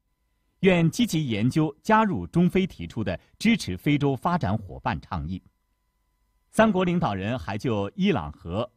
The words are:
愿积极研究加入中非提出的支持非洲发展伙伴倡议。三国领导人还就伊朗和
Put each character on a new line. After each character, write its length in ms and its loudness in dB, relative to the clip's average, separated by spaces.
愿 280 4
积 160 0
极 240 -2
研 180 0
究 360 0
加 200 4
入 220 -2
中 240 2
非 160 0
提 220 -10
出 160 -6
的 160 -4
支 180 2
持 220 -6
非 180 0
洲 200 0
发 240 -2
展 180 -2
伙 220 -12
伴 200 -4
倡 300 -8
议。 100 -8
三 220 6
国 120 2
领 160 2
导 140 0
人 240 -4
还 180 -6
就 380 -2
伊 180 2
朗 200 -2
和 460 -6